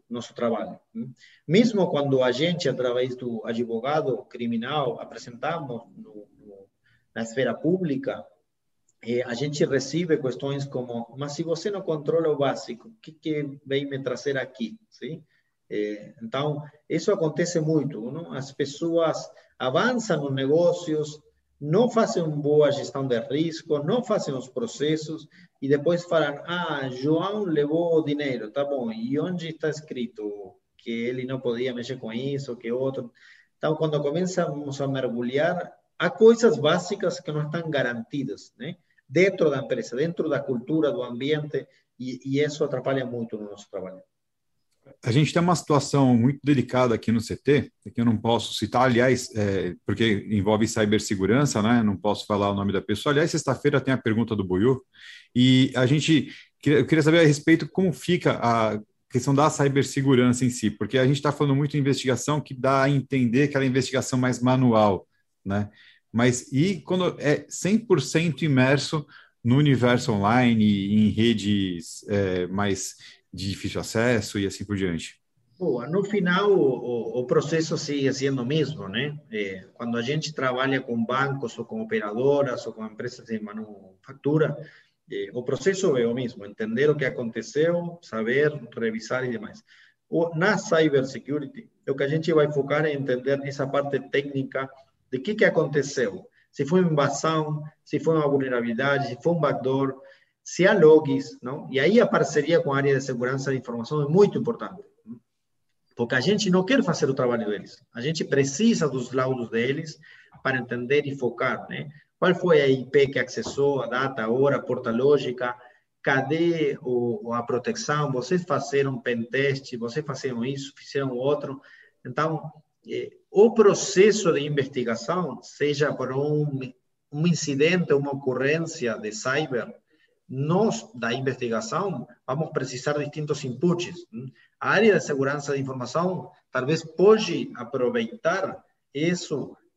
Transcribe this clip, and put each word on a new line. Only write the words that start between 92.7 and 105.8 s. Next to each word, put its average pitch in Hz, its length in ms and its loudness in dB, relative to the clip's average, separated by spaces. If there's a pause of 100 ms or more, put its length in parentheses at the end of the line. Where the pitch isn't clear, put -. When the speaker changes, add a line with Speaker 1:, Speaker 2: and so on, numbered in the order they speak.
Speaker 1:
é 151 80 0
entender 135 500 -2
essa 139 220 -6
parte 139 320 -2 (120)
técnica 135 600 -4 (420)
de 131 80 -4
que 208 160 -4
que 208 100 4
aconteceu, 139 800 0 (240)
se 143 140 -4
foi 175 160 4
uma 170 100 2
invasão, 151 720 0 (200)
se 147 160 -4
foi 160 160 2
uma 151 120 2
vulnerabilidade, 131 800 0
se 123 120 -10
foi 170 120 2
um 170 60 0
backdoor, 135 640 0 (420)
se - 220 0
há 214 80 6
logs, 156 680 6
não? 127 300 -10
E 131 80 0
aí 190 200 6
a - 80 6
parceria 151 540 2
com 143 120 -2
a 139 40 2
área 139 200 4
de 123 60 -2
segurança 135 480 -4
de 131 60 0
informação 123 440 -6
é 139 60 -2
muito 180 300 6
importante, 110 440 -6 (1160)